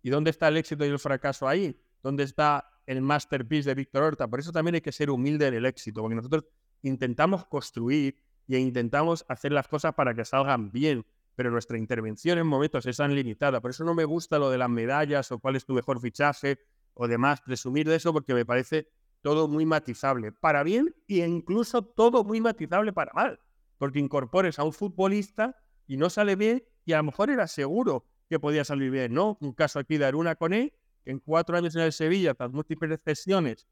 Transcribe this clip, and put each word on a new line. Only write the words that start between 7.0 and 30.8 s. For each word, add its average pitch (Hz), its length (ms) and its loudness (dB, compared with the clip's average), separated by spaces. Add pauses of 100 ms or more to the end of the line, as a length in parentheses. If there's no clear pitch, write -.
construir 135 760 -2 (280)
e 131 100 0
intentamos 131 720 0
hacer 139 220 -4
las 143 160 0
cosas 156 260 -2
para 123 220 0
que 113 100 -4
salgan 135 460 0
bien, 131 340 0 (300)
pero 123 160 -2
nuestra 117 260 -4
intervención 113 600 -2
en 165 80 2
momentos 143 400 0
es 120 100 -4
tan 143 160 2
limitada. 131 480 0
Por 123 80 -6
eso 156 140 -8
no 170 100 0
me 165 120 2
gusta 160 340 -2
lo 139 100 4
de 127 80 2
las 123 120 0
medallas 135 600 0
o 120 60 -6
cuál 135 180 -2
es 131 100 -4
tu 135 80 -4
mejor 127 260 0
fichaje 139 580 0 (380)
o 120 120 -2
demás, 127 340 2
presumir 131 460 -4
de 160 100 4
eso, 165 140 0
porque 143 220 -2
me 120 120 2
parece 127 420 -2 (340)
todo 151 260 2
muy 156 180 0
matizable, 131 680 -2
para 147 320 2
bien 240 320 2 (120)
e 202 100 0
incluso 175 680 0
todo 233 400 4
muy 220 160 -2
matizable 214 540 0
para 160 200 -2
mal, 214 260 0 (380)
porque 139 220 -2
incorpores 143 580 0
a 147 60 -2
un 156 80 0
futbolista 196 840 -2 (300)
y 135 120 -6
no 165 120 2
sale 202 260 2
bien 220 280 2 (220)
y 165 80 0
a 156 40 4
lo 156 60 2
mejor 196 260 0
era 247 180 2
seguro 156 580 -2 (240)
que 160 100 0
podía 147 240 0
salir 135 280 -2
bien, 127 220 -2
¿no? 202 280 2
Un 139 120 -6
caso 151 260 0
aquí 151 180 -2
de 143 80 2
Aruna 160 300 0
Koné, 214 380 0 (300)